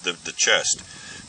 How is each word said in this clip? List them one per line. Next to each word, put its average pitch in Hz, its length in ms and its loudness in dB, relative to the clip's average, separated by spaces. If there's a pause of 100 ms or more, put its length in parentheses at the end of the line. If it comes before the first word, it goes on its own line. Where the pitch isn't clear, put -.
the, 87 200 -2
the 80 80 -8
chest. - 500 4 (460)